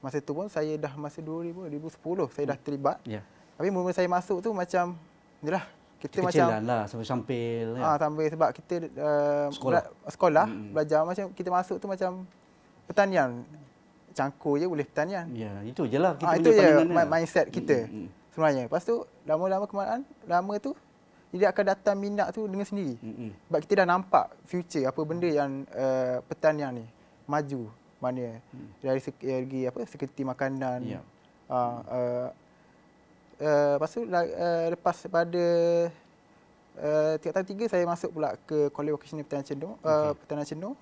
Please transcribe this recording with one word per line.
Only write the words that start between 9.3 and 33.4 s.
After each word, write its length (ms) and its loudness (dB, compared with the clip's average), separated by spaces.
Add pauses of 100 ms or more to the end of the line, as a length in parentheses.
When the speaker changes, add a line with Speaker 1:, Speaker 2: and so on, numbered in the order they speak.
Speaker 2:
Sekolah. 340 2
Speaker 1:
bela-, 300 -14
sekolah, 340 4
Speaker 2:
Hmm. 260 -8
Speaker 1:
belajar 300 2
macam 300 -2
kita 180 -6
masuk 280 0
tu 100 -10
macam 400 -6 (560)
pertanian. 640 2 (640)
Cangkul 480 0
je 80 0
boleh 160 -2
pertanian. 460 -4
Speaker 2:
Ya, 340 -8
itu 200 -4
je 140 0
lah 160 4
kita 120 -6
Speaker 1:
Ah, 100 4
Speaker 2:
punya 60 4
Speaker 1:
itu 80 8
je 120 10
Speaker 2:
pandangan, 240 10
Speaker 1:
mi-, 120 2
Speaker 2:
ya. 120 6
Speaker 1:
mindset 400 2
kita 320 2
Speaker 2:
Hmm, 160 -8
hmm. 100 -10 (220)
Speaker 1:
sebenarnya. 380 2
Lepas 160 -2
tu, 120 0 (280)
lama-lama 420 0
kemalaan, 360 -4 (220)
lama 340 0
tu, 140 -4 (600)
dia 200 4
akan 140 2
datang 320 2
minat 340 -2
tu 140 -6
dengan 180 -4
sendiri. 340 -4
Speaker 2:
Hmm, 200 -12
hmm. 140 -10 (120)
Speaker 1:
Sebab 160 0
kita 160 0
dah 140 4
nampak 360 4 (180)
future 420 -2
apa 160 -2
benda 260 -2
yang, 420 0
uh, 540 -2
pertanian 500 0
ni 120 -10 (400)
maju 420 -2 (300)
mana. 480 -4
Speaker 2:
Hmm. 220 -18 (120)
Speaker 1:
Dari 220 0
segi, 240 -12
segi 400 -2
apa, 180 -4
sekerti 400 -8
makanan. 640 -2
Speaker 2:
Ya. 160 -8 (480)
Speaker 1:
Ah, 340 -2
uh, 440 -4 (1080)
uh, 400 4